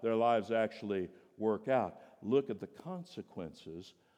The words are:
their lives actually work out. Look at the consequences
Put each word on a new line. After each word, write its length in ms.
their 120
lives 360
actually 580
work 280
out. 280
Look 280
at 80
the 80
consequences 1300